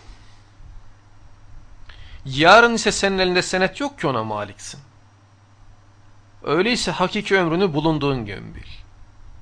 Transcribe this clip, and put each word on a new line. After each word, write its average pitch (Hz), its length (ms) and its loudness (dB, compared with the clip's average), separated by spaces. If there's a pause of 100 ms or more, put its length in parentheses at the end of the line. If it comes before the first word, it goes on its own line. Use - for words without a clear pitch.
(2250)
Yarın 180 480 8
ise 214 180 0
senin 196 280 0
elinde 180 220 2
senet 185 380 -2
yok 285 200 -6
ki 170 80 -2
ona 120 160 0
maliksin. 104 560 -8 (1600)
Öyleyse 185 480 0
hakiki 196 460 0
ömrünü 175 360 2
bulunduğun 143 520 0
gün 57 300 -12
bil. - 120 -14 (760)